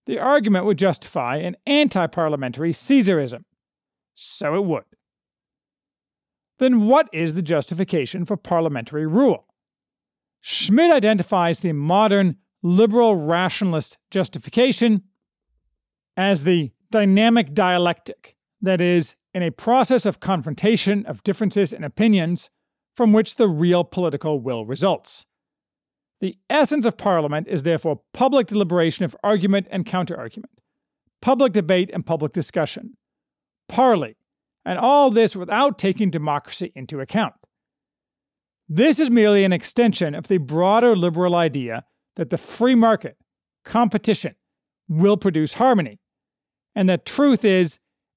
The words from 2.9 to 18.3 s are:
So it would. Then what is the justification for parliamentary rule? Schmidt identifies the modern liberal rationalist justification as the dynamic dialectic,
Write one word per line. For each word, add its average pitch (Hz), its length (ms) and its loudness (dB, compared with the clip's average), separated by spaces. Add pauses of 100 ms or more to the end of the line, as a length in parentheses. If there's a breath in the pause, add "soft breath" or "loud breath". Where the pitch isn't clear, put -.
So - 420 -8
it 202 100 -2
would. 147 180 -4 (1700)
Then 247 280 2
what 285 260 4
is 160 240 -4
the 190 60 -4
justification 165 840 -4
for 202 120 -4
parliamentary 156 680 -4
rule? 190 400 2 (960)
Schmidt 320 500 2
identifies 196 680 0
the 170 140 -4
modern 190 640 2 (240)
liberal 214 540 2
rationalist 170 800 -2 (140)
justification 226 920 0 (1120)
as 185 280 0
the 170 280 0 (200)
dynamic 208 600 2
dialectic, 180 840 -2 (260)